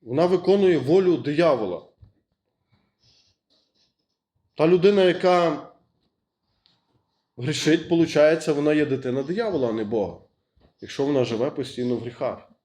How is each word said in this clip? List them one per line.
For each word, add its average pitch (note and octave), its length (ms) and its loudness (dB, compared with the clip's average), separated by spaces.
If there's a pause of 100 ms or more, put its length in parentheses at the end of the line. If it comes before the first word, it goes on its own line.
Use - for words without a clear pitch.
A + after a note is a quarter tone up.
вона C#3+ 180 0
виконує F#3 520 2
волю E3 400 2
диявола. B2+ 680 -2 (2750)
Та D#3 120 0
людина, F#3 360 4
яка F3 680 2 (1700)
грішить, D3+ 520 -2
получається, D#3+ 640 2
вона D3 200 0
є D3+ 120 2
дитина C3 380 -4
диявола, F3 460 -4
а A2 40 -4
не A2 100 -4
Бога, G2+ 340 -4 (640)
якщо - 240 -6
вона C#3 200 0
живе A#2+ 260 -4
постійно B2 440 -6
в A2 40 -4
гріхах. A#2+ 520 -10 (140)